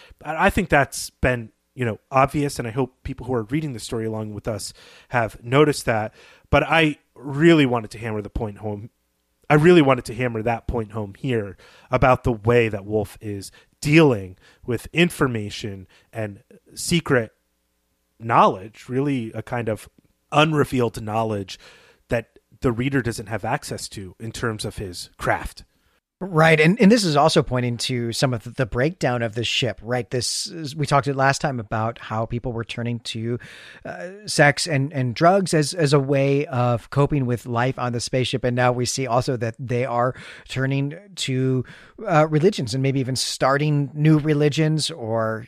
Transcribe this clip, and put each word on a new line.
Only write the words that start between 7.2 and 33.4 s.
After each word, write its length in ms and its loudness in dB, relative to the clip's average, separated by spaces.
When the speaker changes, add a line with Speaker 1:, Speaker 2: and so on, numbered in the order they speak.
Speaker 1:
wanted 260 -2
to 60 -14
hammer 220 -4
the 100 -10
point 280 -6
home. 320 -8
I 60 6
really 280 8
wanted 240 2
to 80 -10
hammer 280 -4
that 240 -2
point 260 -4
home 260 -8
here 380 -4
about 340 2
the 80 2
way 360 2
that 160 -6
Wolf 360 -4
is 300 -10
dealing 560 4
with 280 -4
information 920 -2
and 300 -8
secret 580 -2
knowledge, 720 0
really 440 -2
a 100 -8
kind 260 -6
of 200 -6
unrevealed 720 0
knowledge 560 -4
that 300 -4
the 120 0
reader 300 0
doesn't 260 -6
have 160 -6
access 440 -6
to 300 -14
in 140 -12
terms 320 -6
of 120 -10
his 400 -10
craft. 480 -4
Speaker 2:
Right. 380 4
And, 180 4
and 140 8
this 100 6
is 140 0
also 260 4
pointing 360 -2
to 340 -4
some 220 0
of 100 -6
the, 60 -14
the 160 -2
breakdown 560 0
of 120 -4
the 80 -4
ship, 400 -2
right? 280 -4
This 380 -4
is, 280 -10
we 80 -4
talked 220 2
last 340 0
time 180 -4
about 380 -4
how 300 -6
people 260 -6
were 100 -6
turning 380 -6
to, 380 -6